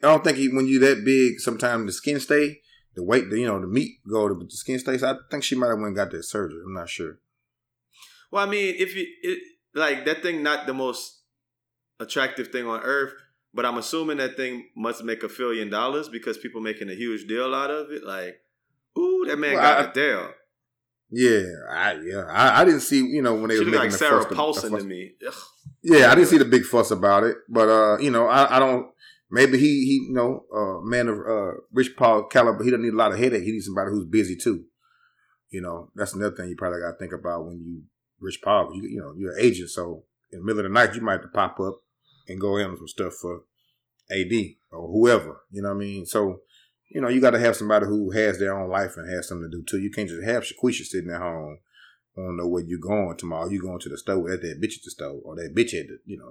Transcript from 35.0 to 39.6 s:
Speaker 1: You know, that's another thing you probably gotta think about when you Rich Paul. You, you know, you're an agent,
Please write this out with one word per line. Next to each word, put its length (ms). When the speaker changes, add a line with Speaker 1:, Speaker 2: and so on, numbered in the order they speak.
Speaker 1:
You 100
know, 360
that's 180
another 220
thing 120
you 80
probably 240
gotta 160
think 160
about 320
when 140
you 240
Rich 200
Paul. 320
You, 160
you 120
know, 160
you're 200
an 80
agent, 260